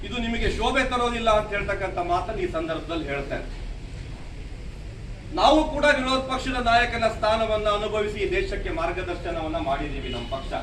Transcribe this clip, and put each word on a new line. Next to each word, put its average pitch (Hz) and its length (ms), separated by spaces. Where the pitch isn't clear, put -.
ಇದು - 140
ನಿಮಗೆ 233 400
ಶೋಭೆ 262 260
ತರೋದಿಲ್ಲ 240 460
ಅಂತ 214 200
ಹೇಳ್ತಕ್ಕಂಥ 196 480
ಮಾತನ್ನು 175 440
ಈ - 100
ಸಂದರ್ಭದಲ್ಲಿ 311 540
ಹೇಳ್ತೇನೆ. - 600
ನಾವು 269 280
ಕೂಡ 285 220
ವಿರೋಧ 262 340
ಪಕ್ಷದ 254 460
ನಾಯಕನ 233 380
ಸ್ಥಾನವನ್ನ 214 500
ಅನುಭವಿಸಿ 208 520
ಈ 190 120
ದೇಶಕ್ಕೆ 190 380
ಮಾರ್ಗದರ್ಶನವನ್ನ 175 880
ಮಾಡಿದ್ದೀವಿ 139 520
ನಮ್ಮ 120 280
ಪಕ್ಷ. - 100